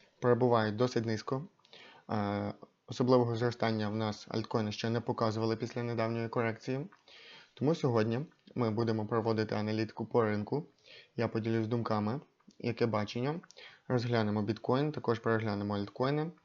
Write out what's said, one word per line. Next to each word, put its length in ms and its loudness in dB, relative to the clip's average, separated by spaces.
перебувають 560 4
досить 300 2
низько. 380 -4
Е, 420 0
особливого 500 4
зростання 520 0
в 80 -2
нас 340 -4
альткоїни 420 -2
ще 180 -2
не 100 0
показували 560 0
після 260 -6
недавньої 460 -2
корекції. 580 -2
Тому 200 2
сьогодні 460 2
ми 160 2
будемо 360 0
проводити 480 0
аналітику 520 -2
по 160 2
ринку. 440 0
Я 120 0
поділюсь 380 0
думками, 540 0
яке 280 -2
бачення. 540 -2
Розглянемо 540 2
біткоін, 500 0
також 260 0
переглянемо 560 0
альткоїни 560 -2